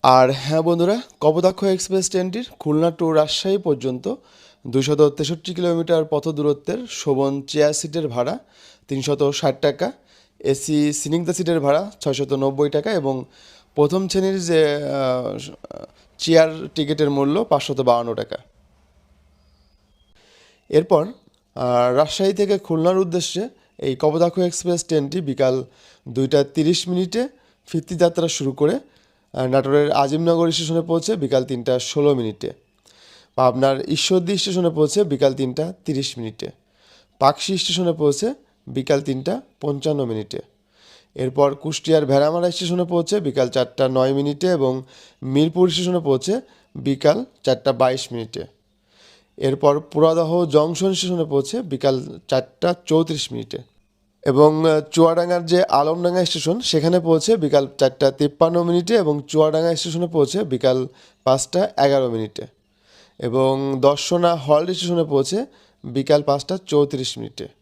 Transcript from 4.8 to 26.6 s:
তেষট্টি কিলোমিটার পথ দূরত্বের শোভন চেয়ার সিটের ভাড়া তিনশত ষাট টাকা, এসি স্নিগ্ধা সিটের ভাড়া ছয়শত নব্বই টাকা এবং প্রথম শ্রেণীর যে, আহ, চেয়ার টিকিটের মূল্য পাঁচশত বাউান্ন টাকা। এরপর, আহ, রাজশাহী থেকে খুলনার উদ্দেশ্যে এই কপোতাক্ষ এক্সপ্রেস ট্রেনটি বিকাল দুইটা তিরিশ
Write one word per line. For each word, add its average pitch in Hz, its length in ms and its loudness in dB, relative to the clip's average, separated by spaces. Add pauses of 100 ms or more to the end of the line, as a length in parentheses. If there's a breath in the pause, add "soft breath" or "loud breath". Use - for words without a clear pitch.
তেষট্টি 160 440 -6
কিলোমিটার 170 520 0
পথ 151 220 -2
দূরত্বের 147 500 -2 (120)
শোভন 139 520 -2
চেয়ার 147 320 0
সিটের 151 340 -6
ভাড়া 123 320 -4 (480 soft breath)
তিনশত 143 420 0
ষাট 143 320 -2
টাকা, 160 300 -2 (480 soft breath)
এসি 147 540 0
স্নিগ্ধা 160 400 -4
সিটের 170 260 0
ভাড়া 147 400 0
ছয়শত 139 340 -2
নব্বই 139 360 0
টাকা 151 220 -2
এবং 135 340 -2 (500 soft breath)
প্রথম 175 320 2
শ্রেণীর 190 360 -2
যে, 160 320 2
আহ, 131 1080 -6 (320 soft breath)
চেয়ার 160 580 4
টিকিটের 147 340 0
মূল্য 143 340 0
পাঁচশত 143 380 -2
বাউান্ন 120 320 2
টাকা। 110 240 -8 (2250 soft breath)
এরপর, 160 360 4
আহ, 123 920 -2
রাজশাহী 175 380 0
থেকে 196 240 0
খুলনার 175 400 0
উদ্দেশ্যে 180 520 -4 (280 soft breath)
এই 135 220 -4
কপোতাক্ষ 165 400 0
এক্সপ্রেস 175 460 -2
ট্রেনটি 156 360 -2
বিকাল 131 420 0 (440 soft breath)
দুইটা 135 360 0
তিরিশ 160 440 0